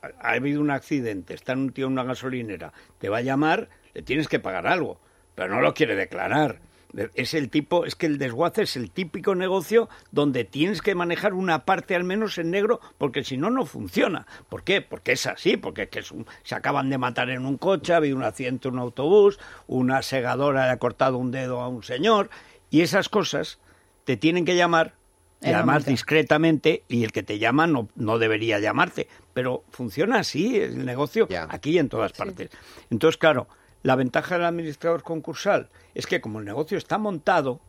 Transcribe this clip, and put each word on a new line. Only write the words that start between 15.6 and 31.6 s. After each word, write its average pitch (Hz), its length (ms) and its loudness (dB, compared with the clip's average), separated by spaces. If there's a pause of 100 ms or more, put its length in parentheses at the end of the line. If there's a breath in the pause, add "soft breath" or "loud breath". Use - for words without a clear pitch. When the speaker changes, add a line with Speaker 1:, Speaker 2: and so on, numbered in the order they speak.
Speaker 1:
es 92 60 -8
que - 100 -10
es - 120 -14
un, 113 140 -12 (180 loud breath)
se - 120 -10
acaban 139 340 -2
de 135 80 -2
matar 123 320 -2
en 127 160 -6
un 135 120 -2
coche, 175 360 0
ha 170 40 4
habido 143 200 2
un 127 60 -4
accidente 127 440 -4
en 123 60 -4
un 127 80 -4
autobús, 190 580 4 (280 loud breath)
una 127 340 2
segadora 131 640 0
le 127 60 2
ha 120 80 -2
cortado 127 380 0
un 123 140 -2
dedo 127 300 -4
a 123 80 -6
un 123 120 -10
señor, 190 480 2 (400 loud breath)
y 151 120 6
esas 170 260 2
cosas - 520 -2 (440 soft breath)
te 127 140 0
tienen 165 260 4
que 175 140 2
llamar, 170 360 2 (460)
y - 60 -10
Speaker 2:
En 156 60 0
el - 40 4
Speaker 1:
además - 180 4 (120)
Speaker 2:
momento. 139 60 0
Speaker 1:
discretamente, 151 1000 4
y 120 160 0
el 107 80 -6
que 104 100 -2
te 104 160 -4
llama 131 280 4
no, 123 280 0
no 113 240 0
debería 110 400 2
llamarte, 117 480 0 (260 loud breath)
pero 127 360 -2
funciona 165 500 -2
así 190 400 0
el 127 260 -4
negocio 139 440 0
Speaker 3:
Ya. 82 200 -6
Speaker 1:
aquí 135 220 -4